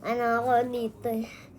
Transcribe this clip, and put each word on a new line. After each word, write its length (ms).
ano, 240
ako 100
dito, 400
eh. 460